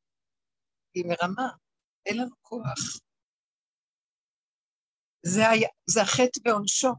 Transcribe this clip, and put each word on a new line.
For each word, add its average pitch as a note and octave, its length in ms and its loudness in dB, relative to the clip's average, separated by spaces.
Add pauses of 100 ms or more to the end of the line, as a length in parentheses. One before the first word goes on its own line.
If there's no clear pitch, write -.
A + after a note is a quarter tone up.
(920)
היא F3+ 120 -4
מרמה, F3+ 440 -2 (560)
אין G#3+ 120 -2
לנו B3 240 -6
כוח. C#3 580 -8 (2250)
זה G#3 240 4
היה, A3 180 4 (180)
זה - 160 2
החטא B3 420 2
בעונשו. A#3 560 0